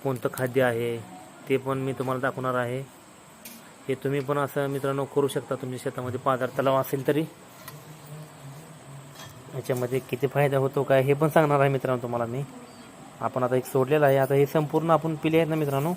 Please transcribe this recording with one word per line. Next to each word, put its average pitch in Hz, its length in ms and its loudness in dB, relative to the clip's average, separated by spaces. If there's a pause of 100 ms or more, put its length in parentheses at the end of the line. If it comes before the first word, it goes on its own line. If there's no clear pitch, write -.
कोणतं 135 300 -2
खाद्य 131 280 0
आहे, 117 360 0 (500)
ते 135 80 2
पण 135 220 -2
मी 135 140 -2
तुम्हाला 127 280 -4
दाखवणार 127 340 -2
आहे. 123 260 -2 (1080)
हे 135 60 0
तुम्ही 139 260 -2
पण 143 180 0
असं 139 280 -2
मित्रांनो 139 380 -2
करू 143 240 2
शकता. 135 260 -4
तुमच्या 127 300 -8
शेतामध्ये 127 360 -4
पाझर 131 260 2
तलाव 135 340 2
असेल 135 260 -2
तरी 147 160 2 (2250)
ह्याच्यामध्ये 123 460 -2
किती 131 280 -2
फायदा 139 320 2
होतो 135 240 0
काय, 135 200 4
हे 139 120 4
पण 151 140 2
सांगणार 147 320 4
आहे 139 100 6
मित्रांनो 127 320 0
तुम्हाला 120 240 -2
मी. 127 160 -4 (800)
आपण 120 220 -2
आता 127 140 2
एक 127 100 0
सोडलेलं 139 400 4
आहे. 135 100 6
आता 135 180 2
हे 139 120 6
संपूर्ण 156 440 0
आपण 160 240 4
पिले 160 220 0
आहेत 160 120 4
ना 160 60 0
मित्रांनो 143 420 0